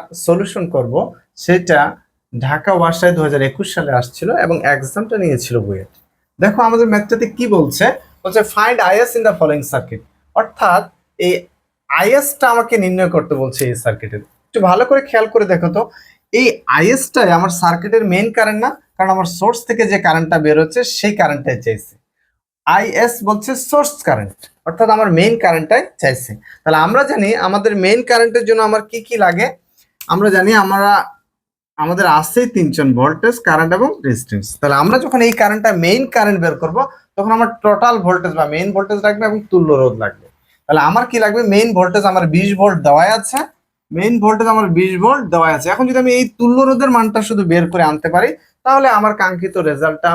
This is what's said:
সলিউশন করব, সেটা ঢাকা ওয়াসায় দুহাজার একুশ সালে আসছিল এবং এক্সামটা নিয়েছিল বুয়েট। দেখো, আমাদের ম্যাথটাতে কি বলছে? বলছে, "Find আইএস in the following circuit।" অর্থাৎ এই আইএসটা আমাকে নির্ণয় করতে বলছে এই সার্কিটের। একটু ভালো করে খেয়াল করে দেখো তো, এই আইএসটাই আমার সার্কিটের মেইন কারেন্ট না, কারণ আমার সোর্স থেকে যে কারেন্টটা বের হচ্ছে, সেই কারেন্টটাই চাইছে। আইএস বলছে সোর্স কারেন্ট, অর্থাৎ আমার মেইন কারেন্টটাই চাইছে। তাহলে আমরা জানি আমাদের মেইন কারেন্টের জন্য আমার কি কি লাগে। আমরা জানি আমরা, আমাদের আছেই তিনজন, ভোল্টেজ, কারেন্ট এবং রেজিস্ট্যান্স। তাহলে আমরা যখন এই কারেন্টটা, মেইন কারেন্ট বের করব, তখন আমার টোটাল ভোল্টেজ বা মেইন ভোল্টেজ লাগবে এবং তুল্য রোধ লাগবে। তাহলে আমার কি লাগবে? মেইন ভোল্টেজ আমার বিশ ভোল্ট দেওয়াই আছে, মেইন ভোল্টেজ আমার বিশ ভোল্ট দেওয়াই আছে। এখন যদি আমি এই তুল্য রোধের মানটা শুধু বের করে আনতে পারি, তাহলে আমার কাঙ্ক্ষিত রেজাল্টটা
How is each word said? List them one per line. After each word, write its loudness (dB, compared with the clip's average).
সলিউশন -2
করব, -2
সেটা 2
ঢাকা -4
ওয়াসায় 2
দুহাজার 0
একুশ -8
সালে -4
আসছিল -6
এবং 0
এক্সামটা -6
নিয়েছিল -2
বুয়েট। -10
দেখো, 0
আমাদের 2
ম্যাথটাতে -2
কি -2
বলছে? 0
বলছে, 0
"Find 0
আইএস 2
in 0
the 2
following 0
circuit।" -8
অর্থাৎ 0
এই 0
আইএসটা 0
আমাকে 0
নির্ণয় -2
করতে -2
বলছে -6
এই -4
সার্কিটের। -6
একটু -4
ভালো 4
করে 4
খেয়াল 2
করে 2
দেখো 0
তো, 0
এই 4
আইএসটাই 0
আমার 0
সার্কিটের 0
মেইন 0
কারেন্ট 0
না, -2
কারণ 0
আমার -2
সোর্স 0
থেকে 0
যে 0
কারেন্টটা 2
বের 4
হচ্ছে, -2
সেই -2
কারেন্টটাই 0
চাইছে। -6
আইএস 0
বলছে -4
সোর্স 0
কারেন্ট, -2
অর্থাৎ 0
আমার 0
মেইন 4
কারেন্টটাই 2
চাইছে। -2
তাহলে 2
আমরা 0
জানি 0
আমাদের 0
মেইন 2
কারেন্টের 2
জন্য 2
আমার 0
কি -12
কি -6
লাগে। 0
আমরা 2
জানি 2
আমরা, 0
আমাদের -2
আছেই 0
তিনজন, 0
ভোল্টেজ, 0
কারেন্ট 2
এবং 0
রেজিস্ট্যান্স। -4
তাহলে 0
আমরা 2
যখন -2
এই 2
কারেন্টটা, 0
মেইন 2
কারেন্ট 2
বের -2
করব, -4
তখন -2
আমার 2
টোটাল 2
ভোল্টেজ 0
বা 2
মেইন -4
ভোল্টেজ -2
লাগবে 0
এবং -4
তুল্য 2
রোধ 2
লাগবে। -10
তাহলে 2
আমার 2
কি -2
লাগবে? 0
মেইন 4
ভোল্টেজ 2
আমার 2
বিশ 2
ভোল্ট 4
দেওয়াই 6
আছে, -6
মেইন -2
ভোল্টেজ 2
আমার 2
বিশ 2
ভোল্ট 2
দেওয়াই 2
আছে। -6
এখন 0
যদি 0
আমি 2
এই 2
তুল্য 2
রোধের 2
মানটা 0
শুধু 0
বের 4
করে 2
আনতে -4
পারি, 2
তাহলে 4
আমার 2
কাঙ্ক্ষিত -4
রেজাল্টটা -2